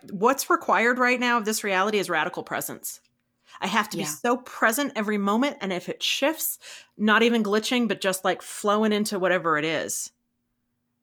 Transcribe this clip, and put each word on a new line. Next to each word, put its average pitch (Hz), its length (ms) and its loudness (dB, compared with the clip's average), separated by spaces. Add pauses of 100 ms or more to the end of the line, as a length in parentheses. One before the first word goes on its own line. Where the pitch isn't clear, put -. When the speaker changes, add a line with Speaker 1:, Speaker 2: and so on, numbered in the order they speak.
(100)
Speaker 1:
what's 240 400 2
required 240 480 2
right 247 220 2
now 240 180 2
of 208 60 -4
this 214 180 -2
reality 202 360 0
is 180 120 0
radical 160 320 0
presence. - 580 -8 (600)
I 190 80 -4
have 208 220 0
to 170 80 -8
be 165 40 -4
Speaker 2:
Yeah. 151 200 -6
Speaker 1:
so 247 160 2
present 254 580 0
every 214 220 -2
moment. 220 420 0
And 190 120 -4
if 180 160 -6
it - 140 -8
shifts, - 560 -2 (400)
not 214 240 4
even 233 220 4
glitching, 220 440 0
but 202 120 -2
just, 190 240 -2
like, 185 180 0
flowing 208 500 0
into 208 260 0
whatever 170 400 2
it 147 80 -2
is. - 460 -4 (920)